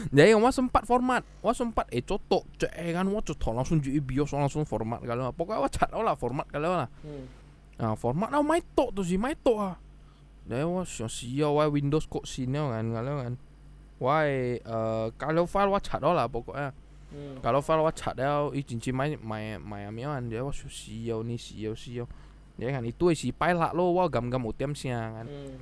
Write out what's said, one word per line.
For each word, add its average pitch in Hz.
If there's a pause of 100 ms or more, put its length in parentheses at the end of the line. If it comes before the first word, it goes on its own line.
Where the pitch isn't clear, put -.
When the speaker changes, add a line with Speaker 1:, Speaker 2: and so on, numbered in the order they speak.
Speaker 1:
Jadi 147
wah 226
sempat 254
format, 247 (160)
wah 202
sempat 233
eh 120
cotok, - (140)
cek -
eh, 170
kan 175
wah 196
cotok -
langsung 131
jadi 139
bios 143
langsung 143
format 113
kalau 123
pokoknya 202
wah 277
cat -
lah 196
format 127
kalau 156
lah. 139 (100)
Speaker 2:
Hmm. 143 (500)
Speaker 1:
Nah, 110
format 143
lah 285
mai 311
to 254
tuh 196
si 175
mai 262
to 247
ah. 190 (680)
Jadi 120
wah 180
sia-sia 127
wah 147
Windows 147
kok -
sini 143
kan 113
kalau 117
kan. 123 (640)
Wah, 147
eh, 127 (560)
kalau 160
file 196
wah 196
cat -
lah 147
pokoknya. 131 (340)
Speaker 2:
Hmm. 143
Speaker 1:
Kalau 127
file 160
wah 156
cat -
ya, 131 (180)
i 135
cincin 120
mai, 139
mai, 110
mai 101
amian 123
dia 117
wah 139
sia-sia 113
nih 117
sia-sia. 120 (480)
Ya 117
kan 131
itu 120
si 127
pai 165
lah 170
lo 175
wah 180
gam-gam 123
utiam 135
sih 143
kan. 113
Speaker 2:
Hmm. 139